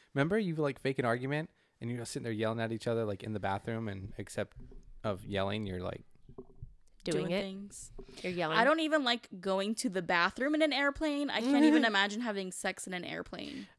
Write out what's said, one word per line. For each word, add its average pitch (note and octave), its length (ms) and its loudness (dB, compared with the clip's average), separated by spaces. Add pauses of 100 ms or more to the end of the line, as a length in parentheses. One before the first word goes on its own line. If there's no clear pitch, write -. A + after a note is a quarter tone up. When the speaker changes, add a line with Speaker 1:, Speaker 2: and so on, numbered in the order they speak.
(140)
Speaker 1:
Remember, D#3+ 240 2
you, F#3+ 200 0
like, C#3+ 220 0
fake C3+ 200 0
an B2+ 60 2
argument C3 440 0 (320)
and A#2+ 80 -2
you're A#2+ 160 -4
sitting B2+ 180 -6
there A#2 100 -2
yelling A2 260 0
at A2+ 120 0
each A2+ 160 -4
other, A2+ 160 2
like, G2+ 200 -2
in A2 100 -4
the G#2+ 60 -2
bathroom, G#2+ 480 -2
and G2 320 -6
except - 360 -6 (480)
of G#2 220 -4
yelling, G2+ 400 0
you're, F#2 160 -4
like, - 220 -6 (1040)
Speaker 2:
Doing F3 220 0
Speaker 3:
Doing E3+ 40 -2
Speaker 2:
it. F#3+ 120 0
Speaker 3:
things. G3 480 -12 (300)
Speaker 2:
You're F3+ 120 -4
yelling. E3+ 240 0
Speaker 3:
I A3+ 80 6
don't D#4 160 6
even D4+ 240 2
like A#3+ 240 0 (100)
going G3 360 0
to - 140 -2
the F#3 120 -2
bathroom F#3 520 2
in D#4 80 2
an D4+ 120 4
airplane. C#4+ 560 0
I F#3+ 100 -2
can't C#4 240 6
Speaker 2:
<laughs> - 0 -
Speaker 3:
even D#4 220 8
imagine G#3 340 2
having G3+ 320 -4
sex - 360 -4
in F#3 60 -6
an F3 120 -6
airplane. - 640 -8 (120)